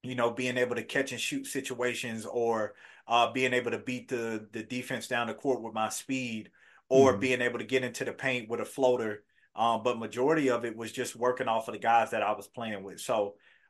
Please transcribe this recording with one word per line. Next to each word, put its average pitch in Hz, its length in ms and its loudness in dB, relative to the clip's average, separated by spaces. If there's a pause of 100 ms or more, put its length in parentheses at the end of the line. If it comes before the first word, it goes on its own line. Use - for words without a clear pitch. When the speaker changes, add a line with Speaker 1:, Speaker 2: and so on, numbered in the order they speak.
Speaker 1:
you 127 120 -6
know, 120 160 4
being 127 260 -2
able 123 200 2
to 113 60 -4
catch 135 300 -2
and 117 80 -6
shoot 135 260 -4
situations 120 800 -4
or, 113 500 0 (320)
uh, 117 260 4
being 127 200 2
able 120 180 2
to 110 80 -2
beat 123 300 -8
the, 113 440 -4
the 113 100 -6
defense 123 460 -6
down 120 180 0
the 110 80 -6
court 127 260 -2
with 110 140 -10
my 110 160 -2
speed 120 580 -6 (400)
or 131 240 8
Speaker 2:
Mm-hmm. 101 80 0
Speaker 1:
being 127 220 2
able 120 160 0
to 113 80 -6
get 127 180 2
into 117 220 -4
the 107 80 -6
paint 123 340 -4
with 113 120 -4
a 110 40 -4
floater. 123 600 0 (300)
Um, 113 280 2
but 117 160 0
majority 127 500 2
of 117 160 0
it 113 100 -4
was 113 160 -8
just 123 260 -6
working 123 320 0
off 113 200 0
of 110 60 -8
the 104 40 -8
guys 113 340 4
that 110 100 0
I 101 100 2
was - 160 -8
playing 107 340 -8
with. 95 160 -12
So 104 360 -2 (360)